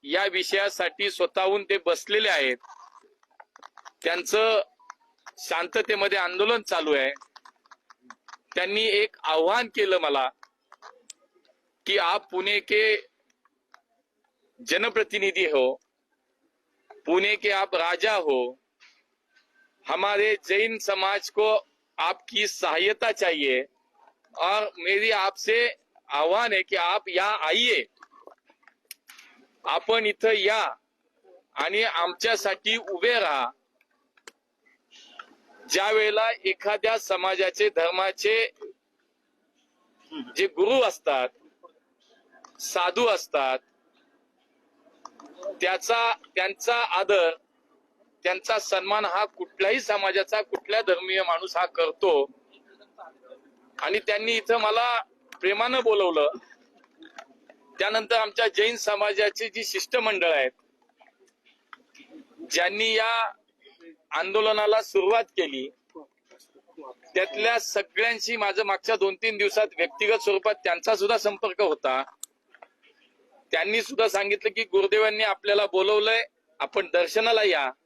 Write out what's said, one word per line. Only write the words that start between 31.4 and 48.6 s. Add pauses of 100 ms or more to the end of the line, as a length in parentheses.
आणि
आमच्यासाठी
उभे
राहा." (2250)
ज्या
वेळेला (140)
एखाद्या
समाजाचे,
धर्माचे (1900)
जे
गुरु
असतात, (1300)
साधू
असतात, (2000)
त्याचा, (220)
त्यांचा
आदर, (960)
त्यांचा
सन्मान